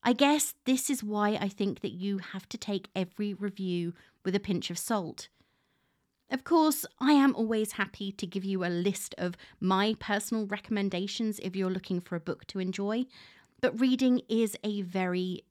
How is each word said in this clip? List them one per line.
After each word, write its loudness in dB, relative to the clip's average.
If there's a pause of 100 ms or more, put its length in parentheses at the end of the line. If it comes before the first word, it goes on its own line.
I 4
guess 4 (140)
this 2
is 0
why 2
I -2
think -2
that -4
you -2
have -10
to -12
take -4
every -2
review -2 (300)
with 0
a 4
pinch -2
of -6
salt. -4 (1000)
Of -4
course, 4 (160)
I 4
am 8
always 0
happy -4
to -6
give -6
you 0
a 0
list -2
of -4 (260)
my 2
personal -2
recommendations -2
if -6
you're 0
looking -4
for -8
a -4
book -6
to -8
enjoy, -2 (540)
but 0
reading 4
is 2
a -2
very -2